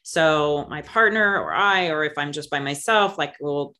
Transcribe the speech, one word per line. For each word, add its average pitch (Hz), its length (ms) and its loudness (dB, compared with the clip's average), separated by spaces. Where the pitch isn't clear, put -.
So 151 640 0
my 151 120 -10
partner 208 600 2
or 78 120 -4
I, 185 340 2
or 151 160 0
if 147 140 -4
I'm 143 160 -4
just 147 160 -8
by 143 100 -2
myself, 190 580 0
like, 147 220 -2
we'll 143 400 -4